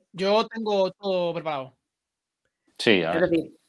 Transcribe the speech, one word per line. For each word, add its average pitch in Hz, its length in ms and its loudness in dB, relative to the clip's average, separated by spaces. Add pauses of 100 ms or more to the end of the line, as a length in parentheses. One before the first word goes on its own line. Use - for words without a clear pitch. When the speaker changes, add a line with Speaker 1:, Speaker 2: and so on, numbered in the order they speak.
(120)
Speaker 1:
Yo 202 360 2
tengo 208 440 0
todo 180 400 -2
preparado. 151 440 -6 (1000)
Speaker 2:
Sí, 92 240 4
a 82 120 -2
Speaker 3:
Es 165 60 0
Speaker 2:
ver. 180 100 2
Speaker 3:
decir, 160 220 -2 (160)